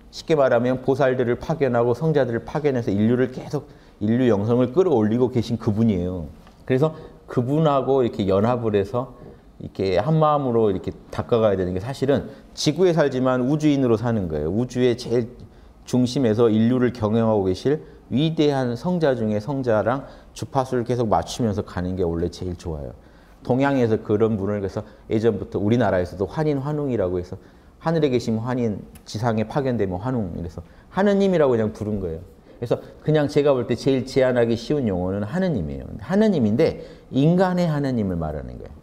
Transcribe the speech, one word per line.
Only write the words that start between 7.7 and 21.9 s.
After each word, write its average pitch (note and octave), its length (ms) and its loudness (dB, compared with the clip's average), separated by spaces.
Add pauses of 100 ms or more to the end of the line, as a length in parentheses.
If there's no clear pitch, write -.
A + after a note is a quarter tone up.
이렇게 A2 240 -2
연합을 A2 480 2
해서 A#2+ 380 -2 (440)
이렇게 F#2+ 400 -2
한 D#3+ 220 2
마음으로 C3 500 2
이렇게 F#2 220 -4 (180)
닦아가야 A2 460 2
되는 F2+ 180 -2
게 F#2 60 -4
사실은 C3 480 -2 (260)
지구에 E3 380 2
살지만 B2+ 500 2
우주인으로 C#3 540 2
사는 A2 320 -2
거예요. D2+ 200 -2
우주의 B2 480 0
제일 A#2 340 -2 (540)
중심에서 B2 640 2
인류를 A#2 440 2
경영하고 A2 500 2
계실 B2+ 400 0 (260)
위대한 C#3+ 680 0
성자 D#3+ 400 0
중에 G#2+ 240 -2
성자랑 B2 680 -2 (260)
주파수를 B2 520 -2
계속 A#2+ 240 -2
맞추면서 G2+ 540 0
가는 F#2 340 -6